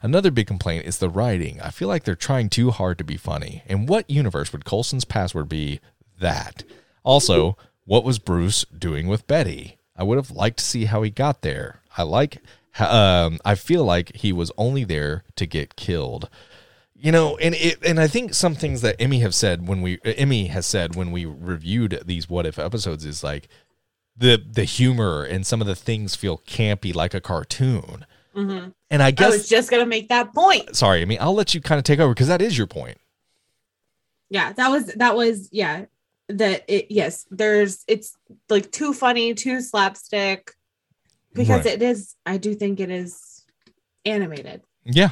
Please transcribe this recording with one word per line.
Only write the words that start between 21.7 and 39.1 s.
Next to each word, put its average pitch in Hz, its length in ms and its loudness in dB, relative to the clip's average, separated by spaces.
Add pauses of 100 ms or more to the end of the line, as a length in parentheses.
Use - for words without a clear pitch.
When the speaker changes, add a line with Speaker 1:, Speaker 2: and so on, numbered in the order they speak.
Speaker 1:
these 85 240 -6
What 87 180 -2
If 78 100 -8
episodes 82 480 -6
is, 73 180 -10
like, 73 260 -8 (680)
the, 120 320 6
the 107 140 -2
humor 113 600 2
and 92 220 -4
some 113 160 -2
of 104 60 -2
the 95 80 -2
things 107 400 -6
feel 95 220 -4 (100)
campy 101 480 -2
like 87 180 -2
a 95 60 -4
cartoon. 95 840 -4 (300)
Speaker 2:
Mm-hmm. 196 340 -6 (200)
Speaker 1:
And 147 140 4
I 135 40 8
Speaker 2:
I 135 40 6
Speaker 1:
guess 196 220 6
Speaker 2:
was 208 160 0
just 226 200 4
gonna 240 160 4
make 220 220 -4
that 240 260 0
point. 339 420 4
Speaker 1:
Sorry, 95 260 6
Emmy, 98 180 -2
I'll 165 160 2
let 214 180 0
you 170 80 -2
kinda 147 220 0
take 147 160 4
over 135 160 6
'cause 127 140 4
that 180 120 4
is 208 160 0
your 110 80 2
point. - 320 -12 (1300)
Speaker 2:
Yeah, 202 240 -2
that 254 160 0
was, 269 260 0
that 226 200 2
was, 226 360 0
yeah. 180 340 -4 (440)
That 196 380 0
it, 196 220 0
yes, 190 400 -2
there's, 208 580 0
it's, 220 280 -2 (340)
like, 208 220 2
too 294 220 -4
funny, 240 420 2